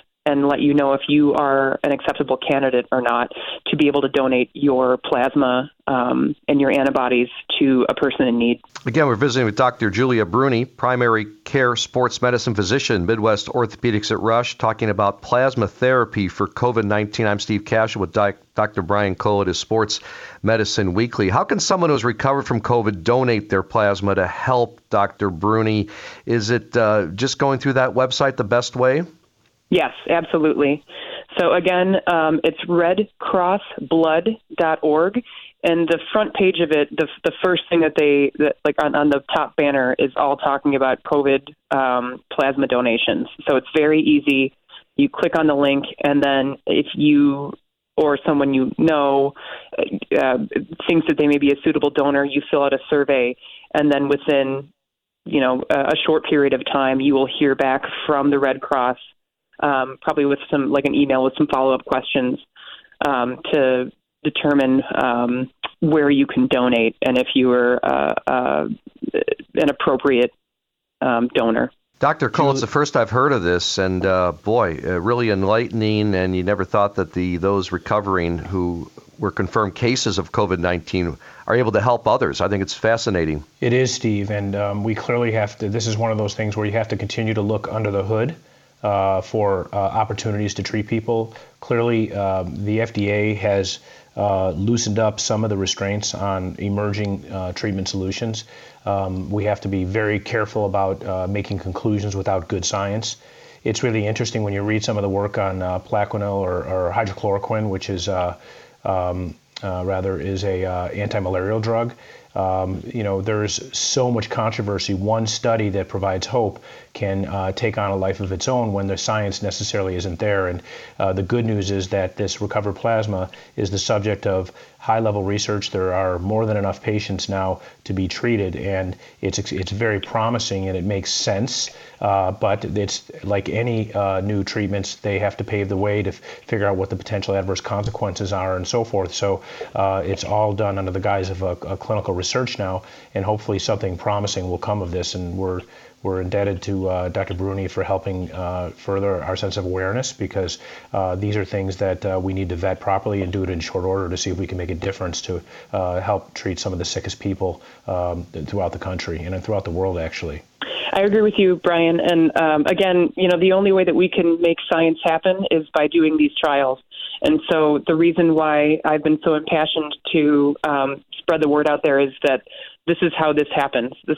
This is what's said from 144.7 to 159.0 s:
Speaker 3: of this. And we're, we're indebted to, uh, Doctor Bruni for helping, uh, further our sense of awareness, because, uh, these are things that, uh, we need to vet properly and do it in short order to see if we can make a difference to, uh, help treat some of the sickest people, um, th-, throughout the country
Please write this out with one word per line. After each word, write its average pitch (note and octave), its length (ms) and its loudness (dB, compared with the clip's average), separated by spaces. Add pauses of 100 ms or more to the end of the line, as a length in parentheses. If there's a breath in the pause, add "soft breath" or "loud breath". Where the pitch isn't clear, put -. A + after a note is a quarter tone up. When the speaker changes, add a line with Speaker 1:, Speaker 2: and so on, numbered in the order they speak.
Speaker 3:
of F2+ 80 -6
this. F2 240 -6
And F2+ 240 -8
we're, F2+ 240 -4 (400 loud breath)
we're F#2 200 -4
indebted G2 420 -2
to, F#2+ 260 -2
uh, F2+ 200 -2
Doctor F#2 260 -4
Bruni F#2+ 320 -4
for - 160 -4
helping, F#2+ 480 -4
uh, F2+ 400 -6
further G2 520 -4
our F#2 120 -4
sense F#2+ 220 -4
of F#2+ 80 -4
awareness, F#2+ 460 -2
because, F#2+ 460 -6 (360 loud breath)
uh, F#2 200 -2
these G#2 240 -2
are G2 80 -2
things F#2+ 320 -4
that, F#2+ 260 -2
uh, F#2 160 -2
we F#2+ 140 -2
need F#2+ 160 -4
to F2+ 60 -4
vet F#2 240 -2
properly G2+ 420 -2
and F#2 100 -4
do G2 120 -2
it F#2+ 80 -2
in E2+ 80 -4
short F2+ 260 -4
order F#2+ 240 -2
to F2+ 80 -6
see - 140 -4
if E2+ 80 -4
we F#2+ 80 -4
can F#2+ 100 -8
make F2+ 140 -6
a E2+ 40 -6
difference F#2 460 -6
to, F2 180 -6 (320 loud breath)
uh, F#2 280 -2
help G2 340 -4
treat F#2 240 -6
some F#2+ 160 -6
of F2 60 -4
the F2 60 -6
sickest - 340 -8
people, F#2+ 420 -4 (260 loud breath)
um, F2 460 -4
th-, D2+ 140 -10
throughout F#2 240 -2
the F#2+ 80 -10
country F2 400 -6